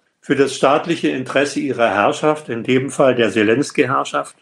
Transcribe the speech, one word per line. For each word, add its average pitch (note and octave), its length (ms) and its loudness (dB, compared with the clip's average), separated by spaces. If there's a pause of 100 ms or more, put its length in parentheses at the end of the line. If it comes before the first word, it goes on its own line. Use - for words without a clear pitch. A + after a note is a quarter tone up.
(200)
für C#3 160 0
das C3+ 180 2
staatliche D#3+ 540 0
Interesse C#3 500 -2
ihrer A#2+ 300 0
Herrschaft, D3 580 0
in A#2 160 -6
dem B2+ 260 0
Fall C3 260 2
der A2+ 160 2
Selensky-Herrschaft, C3+ 1120 0